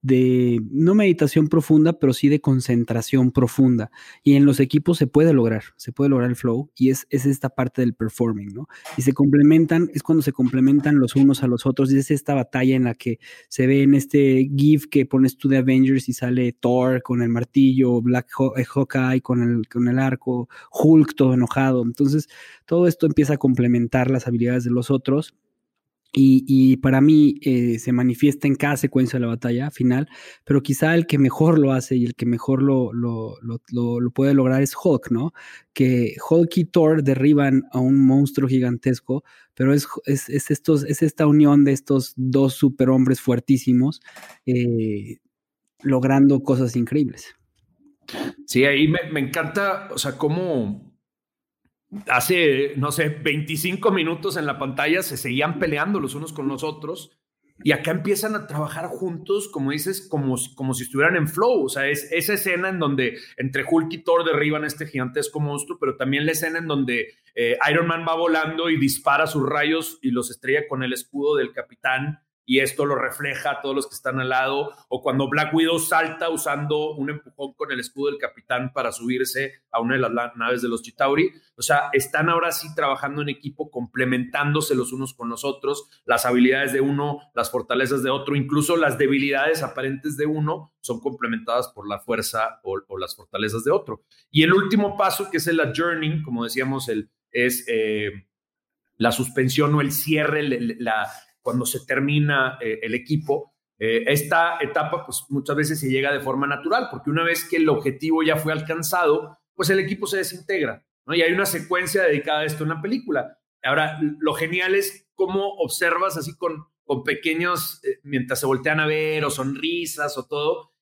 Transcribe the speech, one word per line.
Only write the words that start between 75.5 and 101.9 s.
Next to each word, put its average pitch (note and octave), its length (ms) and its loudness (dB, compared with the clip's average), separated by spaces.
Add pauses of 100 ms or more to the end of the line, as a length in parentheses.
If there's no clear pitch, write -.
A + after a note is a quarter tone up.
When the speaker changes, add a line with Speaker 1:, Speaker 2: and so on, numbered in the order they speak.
Speaker 2:
Widow E3 260 0
salta D#3+ 500 -2
usando D3+ 640 -4
un C#3+ 160 -6
empujón C#3+ 420 -14
con C#3+ 180 -10
el B2+ 80 -6
escudo C#3 300 -6
del C#3+ 100 -8
Capitán B2+ 540 -6
para A#2+ 180 -4
subirse B2+ 600 -6 (180)
a A2+ 80 -2
una A#2+ 140 -2
de C3 80 0
las A#2 100 -2
la-, A#2+ 240 -6
naves A#2+ 260 -4
de B2 60 -4
los A#2 140 -6
Chitauri. C#3+ 480 -2 (260)
O - 60 -12
sea, D3 320 0
están D3+ 340 -2
ahora E3+ 240 0
sí D#3 240 -10
trabajando C#3+ 460 -4
en C#3+ 80 -6
equipo, C#3+ 400 -12
complementándose C3 1080 -2
los B2+ 160 -4
unos C3 220 -10
con A#2 160 -10
los A#2 160 -10
otros, C#3 420 -8 (160)
las A#2+ 220 -2
habilidades B2+ 480 2
de C3+ 80 -2
uno, C#3+ 380 -2 (160)
las A#2 160 -4
fortalezas B2+ 520 -4
de C3+ 60 -2
otro, C#3 260 -4
incluso D3 400 -2
las D3 220 0
debilidades C#3 680 0
aparentes C3+ 540 -8
de D3 80 -2
uno D3+ 560 -6
son A#2 180 -8
complementadas A#2 720 -6
por G2+ 140 -16
la G2+ 120 -8
fuerza A2 640 -6
o, G2 220 -6
o G2 120 -14
las F#2+ 180 -10
fortalezas G#2+ 480 -6
de C#3 80 0
otro. C#3 320 -4 (260)
Y D3 140 2
el E3 80 2
último G3 460 0
paso, G3 340 -2
que E3 60 -4
es D#3 100 -4
el E3 120 0
adjourning, D#3 640 -4
como A#2+ 200 -6
decíamos, C3 460 -6
el, G#2+ 220 -6 (200)
es... B2 380 -2
Eh, G#2+ 580 -4 (680)
la A2+ 160 0
suspensión C3+ 600 0
o D3 40 4
el C#3 140 -2
cierre, D3+ 480 -2
el, C#3+ 120 -4
el, A#2 260 -6
la, A2 280 -4 (360)
cuando B2 220 -4
se C3 220 -8
termina, C#3 720 -2